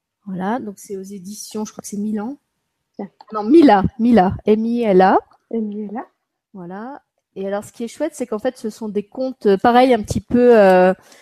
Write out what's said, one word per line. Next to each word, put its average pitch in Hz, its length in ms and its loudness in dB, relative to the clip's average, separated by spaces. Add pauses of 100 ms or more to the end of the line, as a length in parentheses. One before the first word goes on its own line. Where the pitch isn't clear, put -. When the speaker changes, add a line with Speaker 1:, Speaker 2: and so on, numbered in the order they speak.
(280)
Speaker 1:
Voilà, 196 320 -6
donc 208 180 -14
c'est - 180 -16
aux 190 60 -12
éditions, 202 640 -12
je - 60 -14
crois - 100 -20
que - 60 -16
c'est 202 100 -12
Milan. 214 400 -6 (580)
Speaker 2:
Tiens. 202 140 -14 (240)
Speaker 1:
Non, 214 100 -6
Mila, 240 400 6 (140)
Mila, 220 380 2 (100)
M 214 200 0
I 233 180 -4
L 190 180 4
A. 202 160 4 (320)
Speaker 2:
M 220 220 -6
I 208 140 -10
L 202 120 -12
A. 330 80 -12 (480)
Speaker 1:
Voilà. 196 480 -16 (340)
Et 190 120 -8
alors, 202 160 -6
ce - 80 -20
qui - 120 -12
est 233 40 -8
chouette, 311 260 -6
c'est 247 140 -8
qu'en 214 120 -6
fait, 254 180 -6
ce 220 120 -10
sont 220 200 -12
des 202 140 -6
contes, 262 440 -6
euh, 196 100 4
pareil, 247 360 4
un 214 100 -2
petit - 180 -6
peu, 247 380 4
euh, 185 340 6 (280)